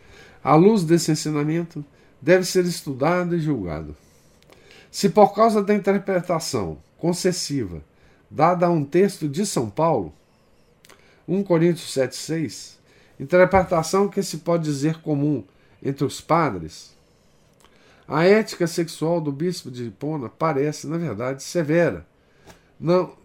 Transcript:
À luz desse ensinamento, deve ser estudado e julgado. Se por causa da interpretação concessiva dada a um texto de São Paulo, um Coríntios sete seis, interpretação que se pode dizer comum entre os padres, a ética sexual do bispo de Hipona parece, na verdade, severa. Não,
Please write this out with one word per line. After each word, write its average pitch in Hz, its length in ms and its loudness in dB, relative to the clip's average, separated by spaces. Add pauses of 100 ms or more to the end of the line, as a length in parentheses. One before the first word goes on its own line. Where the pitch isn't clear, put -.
(420)
À 135 120 4
luz 190 300 6
desse 165 260 2
ensinamento, 156 720 -2 (380)
deve 180 240 4
ser 180 220 0
estudado 170 680 -2
e 175 60 -2
julgado. 87 560 -4 (920)
Se - 180 0
por 202 260 6
causa 214 280 4
da 208 120 2
interpretação 175 1040 -2 (220)
concessiva 143 840 -4 (480)
dada 170 360 2
a 175 40 2
um 156 140 2
texto 175 420 0
de 151 200 -4
São 117 240 -4
Paulo, 131 420 -2 (1120)
um 190 160 -2
Coríntios 170 520 0
sete 127 200 0
seis, - 640 -8 (400)
interpretação 180 880 2
que 196 160 -4
se - 160 -8
pode 170 260 -2
dizer 151 360 -2
comum 143 420 -2 (400)
entre 139 220 -2
os - 160 -6
padres, 123 760 -4 (1120)
a 151 180 0
ética 208 420 4
sexual 165 520 -4
do 151 140 -4
bispo 165 380 -6
de 123 140 -10
Hipona 135 440 -8
parece, 147 580 -2
na 160 120 -6
verdade, 131 440 -6
severa. 151 640 0 (720)
Não, 165 460 0